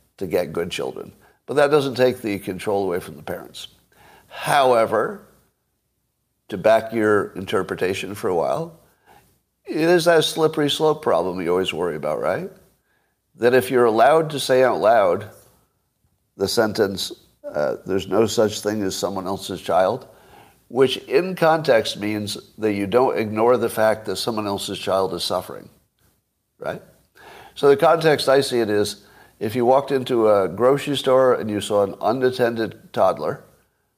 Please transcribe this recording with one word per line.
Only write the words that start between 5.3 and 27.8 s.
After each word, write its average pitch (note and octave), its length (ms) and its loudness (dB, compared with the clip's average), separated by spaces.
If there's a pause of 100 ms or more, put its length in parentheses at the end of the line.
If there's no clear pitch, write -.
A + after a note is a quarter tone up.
to G#2 100 -8
back G#2+ 340 2
your G#2+ 420 2
interpretation F#2+ 840 -4
for A2 120 -4
a F#2 60 0
while, D3 460 -4 (840)
it E4+ 120 -6
is E3 300 2
that E3 180 6
slippery D#3 460 0
slope D3+ 320 -2
problem F2+ 380 0
you E2+ 100 -2
always F#2 220 0
worry E2 220 -4
about, D2 260 -4
right? A2+ 300 -4 (880)
That A#2+ 180 2
if B2+ 160 2
you're B2 140 4
allowed C#3+ 460 4
to C#3 100 -8
say C3 240 4
out G#2 160 2
loud G2+ 500 2 (1080)
the F#2+ 120 -2
sentence, G2+ 640 -2 (320)
uh, C#2 400 -4
"There's F#2 240 -4
no A2 180 2
such G#2 340 0
thing G#2+ 220 -4
as F#2+ 140 -4
someone F#2+ 300 -6
else's F#2+ 340 -8
child," F#2+ 480 0 (600)
which B2+ 280 2
in F3 400 -2
context D#3 600 2
means G#2 400 -6 (200)
that G#2+ 140 0
you G2+ 140 -4
don't A#2 320 2
ignore A2 380 2
the A2+ 120 -2
fact A2 380 0
that F#2+ 100 -6
someone G#2+ 300 -6
else's G2 320 -6
child F#2+ 360 -2
is E2+ 80 -6
suffering, D#2+ 460 -6 (920)
right? - 240 -10 (720)
So C#3+ 140 2
the C#3+ 80 8
context D#3 520 2